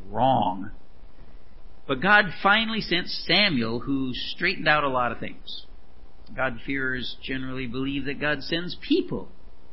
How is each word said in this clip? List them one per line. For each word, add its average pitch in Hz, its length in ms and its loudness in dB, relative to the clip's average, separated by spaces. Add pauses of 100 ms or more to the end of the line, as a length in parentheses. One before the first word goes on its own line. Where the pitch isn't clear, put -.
(100)
wrong. 104 600 2 (1160)
But 139 160 -2
God 208 240 8 (160)
finally 220 380 4
sent - 280 0
Samuel, 135 720 2
who 131 320 0
straightened - 560 0
out 151 160 6
a 143 40 2
lot 123 240 2
of 110 60 -4
things. - 480 -6 (680)
God-fearers 127 880 -2
generally 131 440 -4
believe 131 400 -2
that 139 140 -2
God 147 220 0
sends 170 380 -2
people - 480 0 (440)